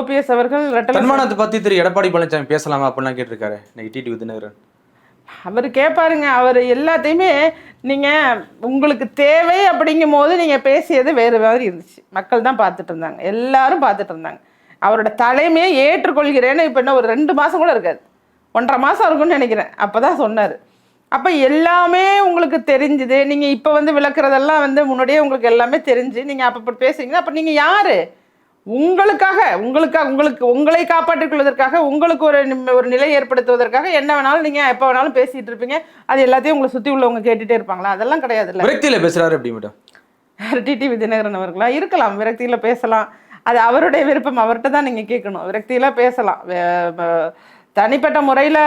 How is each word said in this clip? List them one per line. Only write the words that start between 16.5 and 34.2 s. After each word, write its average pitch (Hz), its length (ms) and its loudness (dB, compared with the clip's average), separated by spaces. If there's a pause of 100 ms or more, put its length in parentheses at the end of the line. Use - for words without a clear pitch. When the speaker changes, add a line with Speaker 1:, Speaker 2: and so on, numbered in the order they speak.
Speaker 1:
இப்ப 269 140 -2
என்ன 269 160 2
ஒரு 247 120 2
ரெண்டு 269 280 0
மாசம் 294 240 0
கூட 330 120 2
இருக்காது, 180 300 -2 (540)
ஒன்றரை 247 260 0
மாசம் 359 260 2
இருக்கும்னு 311 320 2
நினைக்கிறேன், 220 400 -2
அப்பதான் 233 420 0
சொன்னாரு. 214 360 -2 (560)
அப்ப 269 180 0
எல்லாமே 349 880 2
உங்களுக்கு 339 460 0
தெரிஞ்சுது. 269 500 0 (100)
நீங்க 285 200 -2
இப்ப 277 260 0
வந்து 302 200 2
விளக்குறதெல்லாம் 285 680 2
வந்து 285 240 0
முன்னாடியே 262 340 0
உங்களுக்கு 269 300 0
எல்லாமே 240 280 2
தெரிஞ்சு 254 480 -2
நீங்க 277 200 -4
அப்ப 240 140 -2
இப்படி 233 220 -8
பேசுறீங்கன்னா, 277 420 -2
அப்ப 330 80 -8
நீங்க 320 200 -4
யாரு? 311 460 2 (680)
உங்களுக்காக, 359 920 0
உங்களுக்காக, 294 500 0
உங்களுக்கு, 269 380 0
உங்களை 302 400 2
காப்பாற்றிக் 330 440 0
கொள்வதற்காக, 277 520 0
உங்களுக்கு 302 420 0
ஒரு 285 220 2
நிம்-, 254 260 -2
ஒரு 247 160 2
நிலை 254 220 0
ஏற்படுத்துவதற்காக 254 840 0
என்ன 285 220 0
வேணாலும் 285 260 2